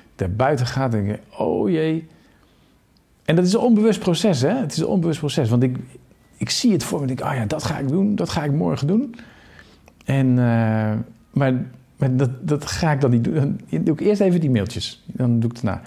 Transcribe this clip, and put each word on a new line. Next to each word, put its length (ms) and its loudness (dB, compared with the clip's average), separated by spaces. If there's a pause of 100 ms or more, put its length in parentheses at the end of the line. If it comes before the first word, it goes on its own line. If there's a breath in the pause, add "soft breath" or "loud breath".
(160 loud breath)
daarbuiten 500 0
gaat, 260 -2
denk 180 0
ik, 100 -6 (180)
"Oh 320 0
jee." 380 -2 (1200 soft breath)
En 100 2
dat 100 4
is 80 2
een 60 2
onbewust 400 4
proces, 420 2
hè? 120 2
Het 180 -2
is 60 -6
een 100 -2
onbewust 320 0
proces, 300 0
want 140 4
ik, 140 0 (600)
ik 120 -6
zie 220 2
het 120 2
voor 160 -4
me, 80 -2
denk, 140 -4
"Ah 140 -2
ja, 100 -2
dat 180 -4
ga 160 -4
ik 80 -4
doen, 280 0
dat 140 -2
ga 140 -2
ik 80 -2
morgen 360 0
doen." 280 0 (920 loud breath)
En, 220 2
eh, 640 2 (380)
maar, 220 2 (420)
maar 200 0
dat, 320 -2
dat 180 0
ga 260 -2
ik 100 0
dan 100 2
niet 120 2
doen. 100 -2
Dan 500 -2
doe 100 2
ik 80 -4
eerst 200 2
even 180 4
die 100 0
mailtjes. 560 -2
Dan 340 0
doe 100 0
ik 60 -10
het 100 -8
daarna. 220 -4